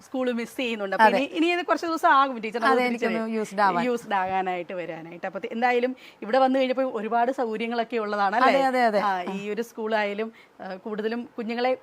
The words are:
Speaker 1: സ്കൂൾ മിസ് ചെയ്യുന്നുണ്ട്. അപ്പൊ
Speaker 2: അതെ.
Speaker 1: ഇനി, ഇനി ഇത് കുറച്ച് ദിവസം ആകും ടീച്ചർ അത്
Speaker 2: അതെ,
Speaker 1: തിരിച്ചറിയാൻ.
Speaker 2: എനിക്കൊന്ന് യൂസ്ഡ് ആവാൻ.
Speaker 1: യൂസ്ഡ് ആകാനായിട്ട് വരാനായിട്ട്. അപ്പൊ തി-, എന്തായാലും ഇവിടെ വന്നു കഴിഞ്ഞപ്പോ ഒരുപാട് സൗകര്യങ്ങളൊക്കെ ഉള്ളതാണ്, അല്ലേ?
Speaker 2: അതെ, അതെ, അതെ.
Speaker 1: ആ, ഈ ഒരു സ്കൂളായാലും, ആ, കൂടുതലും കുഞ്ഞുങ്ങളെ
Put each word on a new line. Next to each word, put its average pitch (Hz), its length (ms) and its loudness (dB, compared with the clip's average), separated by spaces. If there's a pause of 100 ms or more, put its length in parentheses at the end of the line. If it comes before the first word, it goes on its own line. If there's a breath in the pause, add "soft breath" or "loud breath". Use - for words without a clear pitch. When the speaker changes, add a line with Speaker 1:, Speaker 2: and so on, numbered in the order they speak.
Speaker 1:
സ്കൂൾ 254 300 -4
മിസ് 226 260 -6
ചെയ്യുന്നുണ്ട്. 214 400 -4
അപ്പൊ 220 100 8
Speaker 2:
അതെ. 196 120 6
Speaker 1:
ഇനി, 277 80 0
ഇനി 330 200 0
ഇത് 349 200 0
കുറച്ച് 330 200 0
ദിവസം 330 220 0
ആകും 269 300 4
ടീച്ചർ 220 260 -4
അത് 247 80 6
Speaker 2:
അതെ, 254 120 4
Speaker 1:
തിരിച്ചറിയാൻ. 233 280 0
Speaker 2:
എനിക്കൊന്ന് 226 260 -2
യൂസ്ഡ് 202 220 -4
ആവാൻ. 190 240 4
Speaker 1:
യൂസ്ഡ് 233 300 -2
ആകാനായിട്ട് 185 580 -2
വരാനായിട്ട്. 170 540 -10
അപ്പൊ 190 120 -8
തി-, 208 140 -10
എന്തായാലും 247 440 0 (260 loud breath)
ഇവിടെ 226 160 2
വന്നു 262 200 4
കഴിഞ്ഞപ്പോ 254 240 2
ഒരുപാട് 233 500 0
സൗകര്യങ്ങളൊക്കെ 226 640 -4
ഉള്ളതാണ്, 208 400 0
അല്ലേ? 247 160 6
Speaker 2:
അതെ, 269 140 4
അതെ, 254 200 2
അതെ. 208 140 2
Speaker 1:
ആ, 190 220 0
ഈ 196 280 -6
ഒരു 208 120 -4
സ്കൂളായാലും, 220 680 -4 (280 loud breath)
ആ, 185 140 -10
കൂടുതലും 220 540 -6 (100)
കുഞ്ഞുങ്ങളെ 240 440 -2